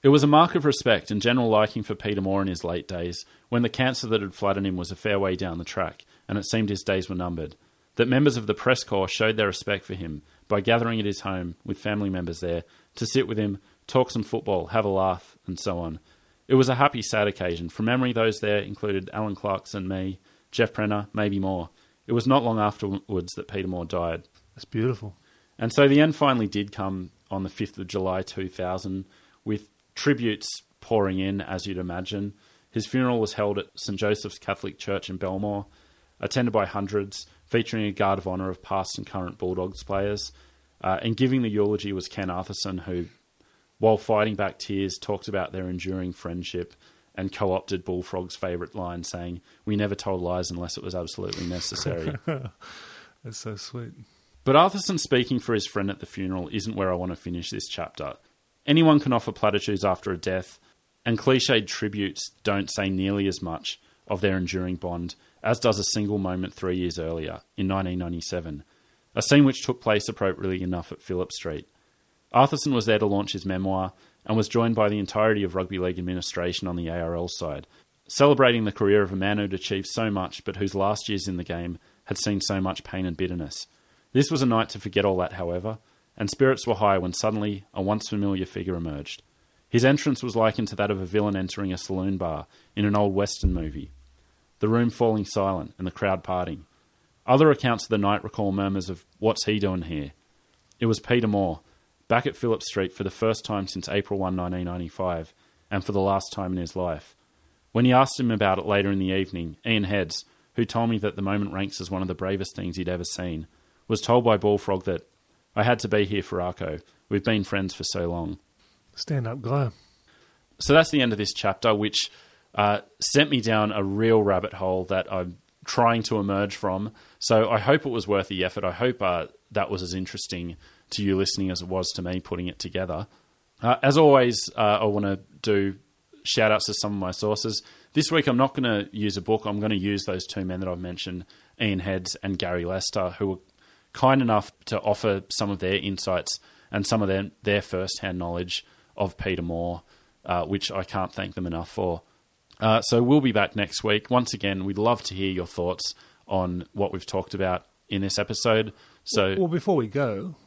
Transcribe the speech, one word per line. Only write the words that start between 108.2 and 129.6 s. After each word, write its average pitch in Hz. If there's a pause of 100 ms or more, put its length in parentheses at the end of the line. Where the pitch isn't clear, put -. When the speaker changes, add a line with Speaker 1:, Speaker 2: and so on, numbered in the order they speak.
Speaker 1:
him 120
about 98
it 80
later 101
in 98
the 95
evening, 87
Ian 110
Heads, 92 (300)
who 120
told 117
me 110
that 101
the 98
moment 98
ranks 98
as 92
one 95
of 92
the 90
bravest 95
things 90
he'd 90
ever 87
seen, 82 (420)
was 110
told 120
by 113
Bullfrog 101
that 87 (480)
I 104
had 120
to 110
be 104
here 95
for 92
Arco. 87 (300)
We've 101
been 107
friends 95
for -
so 87
long. 82 (560)
Speaker 2:
Stand-up 127
guy. 123 (880)
Speaker 1:
So -
that's 160
the 143
end 117
of 104
this 104
chapter, 110
which, 104 (440)
uh, 104 (200)
sent 147
me 131
down 107
a 101
real 107
rabbit 98
hole 92
that 95
I'm 90 (260)
trying 117
to 110
emerge 98
from. 101 (260)
So 110
I 113
hope 135
it 135
was 104
worth 98
the 92
effort. 92
I 90
hope, 120
uh, 87 (240)
that 104